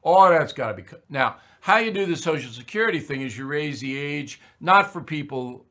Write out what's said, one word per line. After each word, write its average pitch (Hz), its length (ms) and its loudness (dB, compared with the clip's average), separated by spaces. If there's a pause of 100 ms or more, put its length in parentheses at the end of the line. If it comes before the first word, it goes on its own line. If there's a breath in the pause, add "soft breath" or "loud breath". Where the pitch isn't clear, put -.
All 185 280 8
that's 160 220 2
gotta 117 220 -6
be 95 80 -12
cut. - 280 -20
Now, 135 280 -2 (240 soft breath)
how 202 160 4
you 226 140 0
do 196 140 -2
the 170 120 -2
Social 139 340 -4
Security 180 480 -4
thing 135 220 -8
is 120 160 -8
you 135 80 -10
raise 147 340 -4
the 135 180 -8
age, 143 440 -10 (180 soft breath)
not 196 320 4
for 175 80 -10
people 131 720 -8